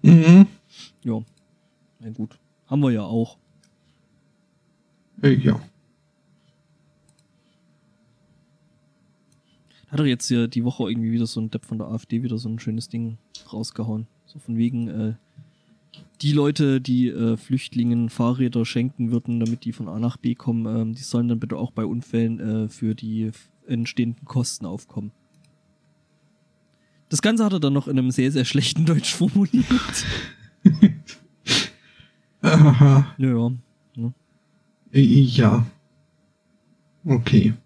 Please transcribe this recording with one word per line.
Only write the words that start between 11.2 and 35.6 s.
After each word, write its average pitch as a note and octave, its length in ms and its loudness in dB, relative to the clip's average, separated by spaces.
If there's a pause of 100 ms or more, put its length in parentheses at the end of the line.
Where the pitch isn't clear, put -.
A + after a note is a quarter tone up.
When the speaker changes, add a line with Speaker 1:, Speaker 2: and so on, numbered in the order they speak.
Speaker 2:
so A2+ 140 -8
ein A2 100 -8
Depp - 140 -10
von A2 120 -10
der G#2+ 100 -10
A A2 80 -8
F A2+ 100 -10
D A#2 180 -6
wieder A#2 140 -6
so A#2 100 -8
ein A2+ 120 -8
schönes A2+ 280 -8
Ding A#2 300 -10 (340)
rausgehauen. A2 560 -10 (180)
So - 140 -20
von A#2 180 -8
wegen, A#2 300 -4
äh, A2 260 -6 (1080)
die D3 100 0
Leute, C#3+ 480 0
die, B2+ 300 0
äh, A2+ 260 -2
Flüchtlingen A#2+ 720 -4
Fahrräder B2 560 -2
schenken B2 460 -4
würden, A#2 300 -4
damit A2+ 240 -6
die A#2 80 -8
von G#2 160 -12
A G2+ 100 -10
nach A#2+ 160 -4
B A#2+ 200 -6
kommen, A#2 300 -4
ähm, A2+ 300 -4
die C3 60 -18
sollen A#2+ 260 -4
dann A#2 140 -2
bitte A2+ 160 -8
auch A2+ 140 -8
bei A2 140 -6
Unfällen, A2+ 540 -4
äh, A2 300 -4
für A2 260 -6
die A2 300 -8
f-, - 240 -12 (180)
entstehenden A#2 580 -4
Kosten - 400 -6
aufkommen. G#2 460 -12 (2000)
Das D3+ 120 -2
Ganze A3 220 0
hat G#3 80 0
er F#3 80 -2
dann C#3 140 0
noch C#3 160 -2
in C3+ 100 0
einem B2+ 120 0
sehr, C3 200 -2
sehr C3 140 -2
schlechten C#3 400 -2
Deutsch D#3 280 0
formuliert. G3+ 520 0 (1000)
Speaker 1:
<laughs> - 320 6 (1500)
Aha. C#3+ 760 6
Speaker 2:
Ja, C3+ 100 0
ja. A#2+ 240 0 (460)
Ja. A#2 160 -6 (800)
Speaker 1:
Äh, C#3 80 6
ja. B2 640 4 (1400)